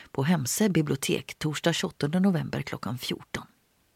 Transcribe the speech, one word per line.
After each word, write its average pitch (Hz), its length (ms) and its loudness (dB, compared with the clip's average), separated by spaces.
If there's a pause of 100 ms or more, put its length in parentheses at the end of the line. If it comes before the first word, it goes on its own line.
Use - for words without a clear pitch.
(120)
på 135 120 -2
Hemse 165 460 2
bibliotek, 151 680 0
torsdag 156 340 0
tjugoåttonde 160 460 -2
november 151 420 2
klockan - 360 -8
fjorton. - 480 -8 (500)